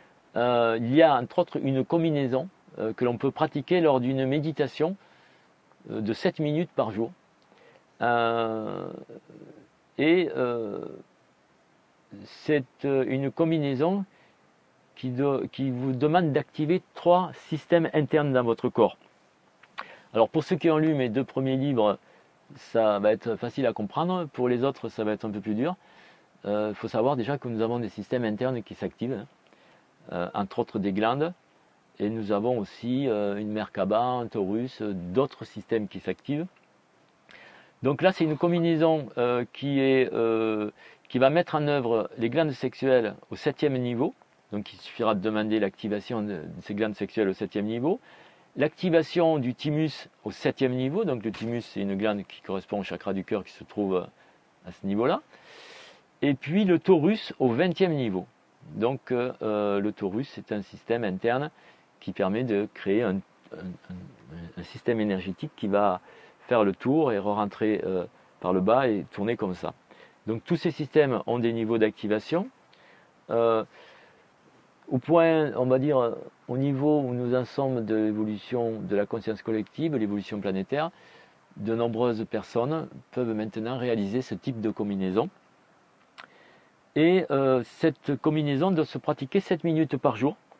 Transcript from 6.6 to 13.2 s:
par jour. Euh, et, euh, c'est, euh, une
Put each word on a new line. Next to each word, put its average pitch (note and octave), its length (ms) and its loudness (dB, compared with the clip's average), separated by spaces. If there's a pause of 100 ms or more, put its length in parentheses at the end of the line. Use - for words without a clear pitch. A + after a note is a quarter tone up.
par A2+ 160 0
jour. A2+ 220 -4 (880)
Euh, A2+ 880 0 (1080)
et, E3 380 4
euh, A#2 440 -2 (1400)
c'est, D3 400 0 (200)
euh, C3+ 240 2
une C3+ 220 0